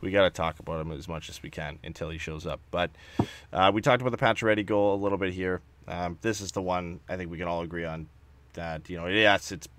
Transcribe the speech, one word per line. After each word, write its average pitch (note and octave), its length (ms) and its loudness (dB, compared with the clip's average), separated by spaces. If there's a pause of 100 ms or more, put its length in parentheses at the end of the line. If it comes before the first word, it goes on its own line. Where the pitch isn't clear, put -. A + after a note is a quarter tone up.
we F#2 100 -6
gotta F#2+ 200 6
talk E2 280 -2
about E2 220 -6
him D#2+ 120 -6
as C#2+ 160 -10
much D#2+ 220 -8
as - 120 -14
we D#2 80 -12
can D2+ 340 -8
until D#2+ 260 -8
he E2 80 -8
shows D#2+ 280 -8
up. C#2 140 -6 (100)
But, F2 200 0 (640)
uh, F#2+ 200 6
we G#2+ 100 0
talked B2 200 4
about B2+ 160 0
the - 60 0
Pacioretty A2 420 4
goal G2+ 280 4
a G2+ 60 0
little G2 180 0
bit F#2 140 0
here. F#2 280 -2 (280)
Um, F2 340 -4
this G#2+ 180 0
is G2 120 -8
the G2 100 -4
one F2+ 460 -2
I F#2 80 -6
think F2+ 140 -6
we E2+ 80 -8
can F2 100 -4
all E2+ 140 0
agree E2+ 220 -6
on D#2+ 220 -6 (480)
that, D#2+ 360 -8
you F2+ 60 -8
know, E2+ 100 -6
yes, G2+ 460 4
it's, F2+ 160 -12 (100)